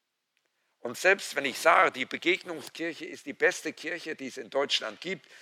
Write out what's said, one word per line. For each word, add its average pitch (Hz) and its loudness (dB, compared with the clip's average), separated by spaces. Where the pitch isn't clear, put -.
Und 120 -8
selbst - 2
wenn 139 0
ich 127 -2
sage, 170 8
die 131 -6
Begegnungskirche 160 -4
ist - -12
die 139 -8
beste 165 0
Kirche, 160 -8
die 135 -10
es 117 -12
in 117 -12
Deutschland 123 -2
gibt, 175 -8